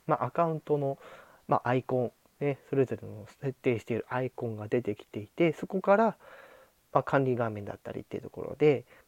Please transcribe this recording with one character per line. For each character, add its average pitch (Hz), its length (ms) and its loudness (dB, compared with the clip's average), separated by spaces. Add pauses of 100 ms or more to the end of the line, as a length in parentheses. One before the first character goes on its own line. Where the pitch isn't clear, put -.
ま 151 80 4
あ、 - 100 -2
ア 127 60 -6
カ 170 140 2
ウ 160 100 0
ン 151 60 -6
ト 147 160 0
の、 139 200 -2 (500)
ま 143 100 4
あ、 - 120 0
ア 127 60 4
イ 127 80 0
コ 127 200 0
ン、 110 80 -2 (280)
ね、 143 180 -2 (120)
そ 139 80 -2
れ 131 80 4
ぞ 113 160 -4
れ 110 40 -14
の 104 200 -12 (160)
設 139 120 -4
定 120 260 0
し - 40 -10
て 120 100 -4
い 110 40 0
る - 120 -4
ア 127 120 -2
イ 127 80 -4
コ - 180 -8
ン 110 80 -6
が 107 140 -10
出 123 120 2
て 107 140 -4
き - 100 -20
て - 140 -10
い 104 80 -10
て、 170 240 2
そ - 160 -8
こ 190 140 -4
か 202 160 6
ら、 226 180 2 (800)
ま 135 80 4
あ、 - 20 -8
管 139 220 2
理 127 100 2
画 117 140 -2
面 104 160 -8
だ - 80 -10
っ - 100 -12
た - 80 -10
り - 100 -8
っ - 20 -16
て - 120 -12
い - 40 -6
う - 40 -12
と - 60 -14
こ - 140 -12
ろ - 120 -8
で、 139 300 4 (220)